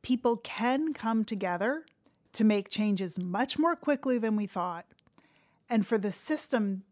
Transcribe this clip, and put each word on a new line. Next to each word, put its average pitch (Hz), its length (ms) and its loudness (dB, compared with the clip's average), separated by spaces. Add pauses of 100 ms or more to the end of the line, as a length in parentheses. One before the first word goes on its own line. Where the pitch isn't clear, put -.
people 240 340 2
can 277 560 -2
come 220 320 0
together 202 600 -2 (480)
to 233 100 2
make 208 260 4
changes 196 480 -2
much 185 400 -2
more 330 180 2
quickly 269 420 0
than 220 180 0
we 208 100 0
thought, 175 400 -6 (840)
and 220 180 2
for 226 100 2
the 202 140 0
system 214 800 0